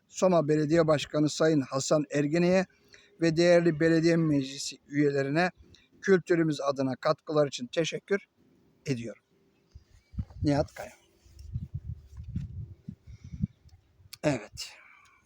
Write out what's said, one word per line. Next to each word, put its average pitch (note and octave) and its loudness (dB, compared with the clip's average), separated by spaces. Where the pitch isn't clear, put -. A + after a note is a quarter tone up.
Soma F3 2
Belediye D3+ 2
Başkanı D3+ 0
Sayın D#3+ 2
Hasan C3+ -2
Ergene'ye F3 2
ve E3 2
değerli F3 4
belediye E3 4
meclisi C#3+ -2
üyelerine D3 0
kültürümüz E3 2
adına C3+ -2
katkılar D3+ 0
için B2 -10
teşekkür - -4
ediyorum. A#2 -8
Nihat D3 -2
Kaya. - -14
Evet, - -4